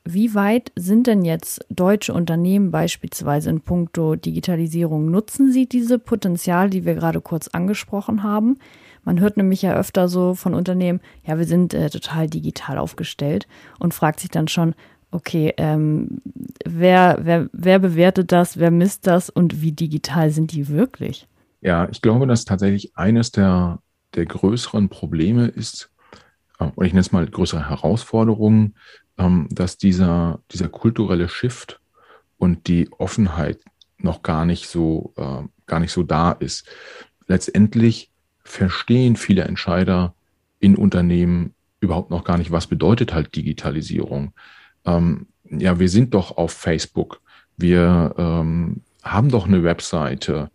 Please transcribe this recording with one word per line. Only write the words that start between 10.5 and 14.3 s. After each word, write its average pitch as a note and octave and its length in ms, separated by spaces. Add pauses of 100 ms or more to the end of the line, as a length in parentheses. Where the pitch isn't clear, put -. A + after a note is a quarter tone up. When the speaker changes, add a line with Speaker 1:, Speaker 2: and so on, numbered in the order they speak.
Speaker 1:
Unternehmen, F3+ 460 (260)
„Ja, D#3 140
wir E3+ 60
sind, E3+ 280
äh, D#3 160
total D#3+ 380
digital D#3 500
aufgestellt“, D#3+ 680 (320)
und E3+ 140
fragt D#3 260
sich - 100
dann D#3+ 180